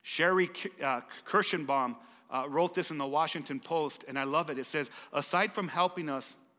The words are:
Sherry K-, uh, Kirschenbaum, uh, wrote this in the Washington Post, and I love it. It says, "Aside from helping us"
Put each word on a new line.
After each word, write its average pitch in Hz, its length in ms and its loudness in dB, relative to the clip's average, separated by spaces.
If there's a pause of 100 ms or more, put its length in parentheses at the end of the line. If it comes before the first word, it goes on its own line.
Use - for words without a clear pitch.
Sherry 185 380 4
K-, - 240 -8 (140)
uh, 127 180 0 (240)
Kirschenbaum, 139 720 2 (340)
uh, 131 180 -2
wrote 170 280 2
this 175 160 -2
in 151 80 -4
the 139 80 -2
Washington 147 520 0
Post, 156 480 -2
and 135 120 -4
I 135 40 0
love 151 280 0
it. 131 80 -4
It 156 80 -6
says, 147 200 -2 (240)
"Aside 175 400 2
from 185 160 -2
helping 175 420 0
us" 135 260 -6 (240)